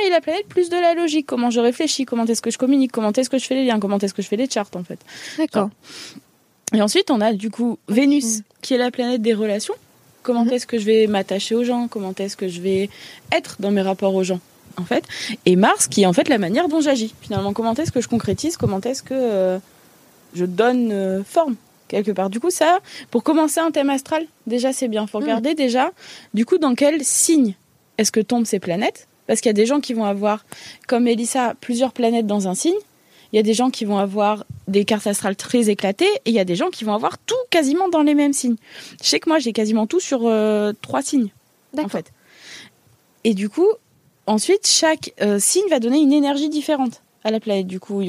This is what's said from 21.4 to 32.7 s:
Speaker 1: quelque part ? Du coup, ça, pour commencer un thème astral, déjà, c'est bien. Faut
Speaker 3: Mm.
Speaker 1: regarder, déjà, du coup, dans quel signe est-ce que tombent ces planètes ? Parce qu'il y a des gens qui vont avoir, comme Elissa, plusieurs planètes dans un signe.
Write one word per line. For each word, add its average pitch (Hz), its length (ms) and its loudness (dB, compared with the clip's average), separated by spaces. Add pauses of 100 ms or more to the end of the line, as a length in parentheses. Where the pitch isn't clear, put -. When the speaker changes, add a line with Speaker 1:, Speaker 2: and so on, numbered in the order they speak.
Speaker 1:
quelque 202 220 -2
part ? 190 180 -2
Du 220 100 -6
coup, 349 100 -2
ça, 349 300 2 (320)
pour 233 120 0
commencer 311 360 2
un 330 120 0
thème 277 180 0
astral, 311 360 -2 (220)
déjà, 247 260 0
c'est 262 140 -4
bien. 214 180 -2
Faut 208 140 -6
Speaker 3:
Mm. 285 40 -2
Speaker 1:
regarder, 226 320 0
déjà, 269 360 0 (420)
du 220 120 2
coup, 370 120 2
dans 294 160 2
quel 285 300 2
signe 262 500 2 (440)
est-ce 214 140 2
que 220 100 2
tombent 233 240 0
ces 202 140 -2
planètes ? 202 480 -4 (200)
Parce 226 140 0
qu'il 240 80 2
y - 20 2
a - 20 2
des 208 120 4
gens 285 140 2
qui 262 140 -6
vont 226 120 -2
avoir, 202 380 -2 (440)
comme 240 200 2
Elissa, 233 540 0
plusieurs 247 300 -2
planètes 233 360 0
dans 202 200 0
un 185 80 -2
signe. 339 180 0 (600)